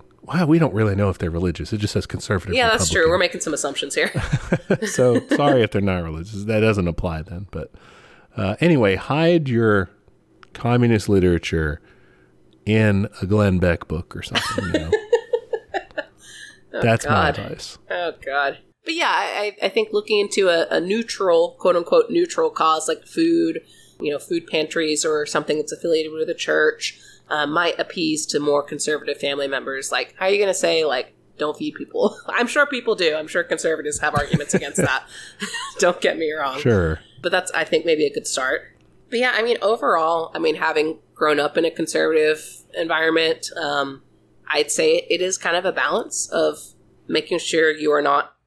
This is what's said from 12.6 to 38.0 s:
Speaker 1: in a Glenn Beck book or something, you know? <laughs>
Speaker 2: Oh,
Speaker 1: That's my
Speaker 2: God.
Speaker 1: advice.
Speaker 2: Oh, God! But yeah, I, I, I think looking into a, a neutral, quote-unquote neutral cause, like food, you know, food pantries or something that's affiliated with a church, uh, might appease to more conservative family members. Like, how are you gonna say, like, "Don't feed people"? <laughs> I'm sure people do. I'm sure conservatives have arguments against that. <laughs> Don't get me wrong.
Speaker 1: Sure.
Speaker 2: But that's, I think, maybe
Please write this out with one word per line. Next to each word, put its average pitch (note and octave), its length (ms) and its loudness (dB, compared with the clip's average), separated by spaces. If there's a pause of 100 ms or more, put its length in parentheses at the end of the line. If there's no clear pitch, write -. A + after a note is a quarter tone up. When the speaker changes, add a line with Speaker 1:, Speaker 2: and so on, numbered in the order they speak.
Speaker 1:
in G#2+ 440 4 (140)
a F#2+ 40 -2
Glenn G2+ 320 4
Beck E2+ 300 0
book - 280 -6
or - 60 -12
something, - 440 -4
you - 60 -4
know? - 240 -2
<laughs> A4 40 -2 (1700)
Speaker 2:
Oh, - 80 -6
Speaker 1:
That's A2+ 240 2
my D3 60 0 (200)
Speaker 2:
God. - 60 -10
Speaker 1:
advice. - 400 -12 (120)
Speaker 2:
Oh, F3 220 -4 (100)
God! C#3 360 -2 (260)
But E4 100 -6
yeah, D#4+ 140 0
I, G3+ 540 -2
I, - 40 2
I - 40 -2
think G#3+ 220 0
looking G#3 260 0
into G3+ 300 2
a, E3 200 4
a E3 100 0
neutral, F3 800 0
quote-unquote F3 520 4
neutral E3 400 0
cause, D#3+ 360 2
like D#3+ 200 -4
food, E3 540 2 (380)
you D#3 140 -4
know, C#3+ 60 -4
food E3 280 -6
pantries D#3 560 -2
or D#3 220 0
something D3+ 320 -2
that's D3+ 160 -4
affiliated D#3 400 -2
with D#3 160 -4
a E3+ 60 -2
church, - 640 0 (300)
uh, D3+ 160 -2
might E3 340 0
appease D#3 460 -4
to D3+ 140 -2
more C#3+ 220 0
conservative D3 540 -6
family C#3 320 -4
members. C3+ 420 -6
Like, - 280 -4
how F#3 80 -2
are - 40 2
you G3+ 80 2
gonna G3 160 2
say, E3 300 0
like, C3 300 -2 (240)
"Don't D3+ 180 -4
feed D3+ 180 -8
people"? G3+ 480 -2
<laughs> - 60 -20
I'm A#3 180 -2
sure C#4+ 200 2
people A#3+ 280 -2
do. E3+ 200 2
I'm D#3 120 -6
sure F3 160 -2
conservatives D#3+ 580 -2
have D3 140 0
arguments D3 400 -2
against C#3+ 220 -4
that. C3 280 0 (360)
<laughs> - 380 -10
Don't F3+ 220 2
get E3 180 0
me D#3+ 140 -2
wrong. C#3 280 -4
Speaker 1:
Sure. F#2+ 400 2 (220)
Speaker 2:
But F3 100 -4
that's, F#3 200 0
I D#3+ 120 0
think, D#3+ 220 0
maybe D3+ 200 2